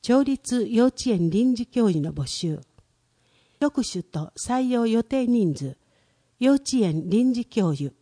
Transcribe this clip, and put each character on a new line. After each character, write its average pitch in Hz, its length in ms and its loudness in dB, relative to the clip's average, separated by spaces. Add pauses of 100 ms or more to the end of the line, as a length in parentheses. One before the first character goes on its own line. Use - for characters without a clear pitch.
町 262 220 4
立 247 440 -2
幼 233 180 2
稚 262 260 -2
園 170 180 2
臨 233 240 2
時 240 140 -6
教 233 220 2
諭 165 120 0
の 156 100 -4
募 143 140 -6
集。 - 340 -6 (1000)
職 285 220 0
種 185 180 -6
と 156 340 -8
採 254 340 -2
用 233 180 0
予 226 160 2
定 254 240 -2
人 208 280 2
数。 135 220 -10 (640)
幼 262 140 4
稚 269 280 0
園 160 260 0
臨 233 240 2
時 240 140 -4
教 180 280 0
諭 139 280 -6